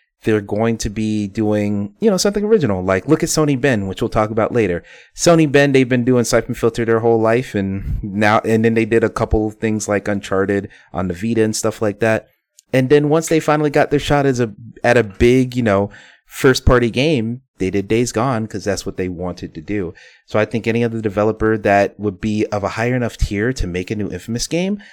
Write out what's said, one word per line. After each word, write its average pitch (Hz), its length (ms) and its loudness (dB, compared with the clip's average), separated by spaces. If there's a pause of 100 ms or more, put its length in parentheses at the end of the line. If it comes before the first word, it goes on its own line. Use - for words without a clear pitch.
(240)
they're 107 160 2
going 107 380 -2
to - 100 -6
be 107 380 -4
doing, 104 720 -2
you 220 100 0
know, 196 80 2
something 202 280 -2
original. 151 400 2
Like, 95 240 0
look 156 160 2
at 156 40 -2
Sony 147 320 0
Bend, 117 280 0
which 92 120 -8
we'll 117 80 -2
talk 107 220 0
about 110 220 -2
later. 92 320 0 (320)
Sony 165 340 4
Bend, 143 240 4
they've 131 140 4
been 123 160 0
doing 123 180 4
Siphon 117 320 0
Filter 117 300 -2
their 113 160 2
whole 117 200 2
life, 113 360 0
and 98 480 -4
now, 104 400 2
and 113 200 2
then 113 100 2
they 113 100 2
did 113 180 2
a 110 80 2
couple 110 380 -2
of 107 80 -10
things 107 320 -4
like 101 180 -2
Uncharted 98 640 -2 (240)
on 92 160 -4
the 87 60 -6
Vita 113 280 -2
and 107 140 0
stuff - 260 -4
like 104 160 -2
that. 110 300 0 (440)
And 131 160 2
then 147 200 4
once 160 180 0
they 160 140 2
finally 151 300 0
got 147 200 2
their 147 80 2
shot 143 260 0
as 131 140 2
a, 117 160 -2 (300)
at 120 120 4
a 120 60 6
big, 123 540 2
you 123 80 0
know, 101 260 2 (340)
first - 400 2
party 123 240 4
game, 123 520 -2 (180)
they 92 120 -2
did 98 180 -2
Days 117 240 0
Gone, 110 340 -2
'cause 98 180 -10
that's 98 220 -4
what 95 100 -10
they 92 120 -4
wanted 90 460 -10
to 82 60 -14
do. 87 320 -6 (340)
So - 120 -2
I 123 60 2
think 113 240 -4
any 117 160 0
other 113 160 -4
developer 110 580 0
that 101 400 2
would 98 220 -6
be 107 260 -2
of 104 160 -4
a 95 80 -2
higher 120 240 -2
enough 120 220 -4
tier 107 380 -2
to 110 120 -4
make 90 240 -6
a 110 60 -4
new 101 120 -6
Infamous 113 380 -8
game, 190 340 -4 (120)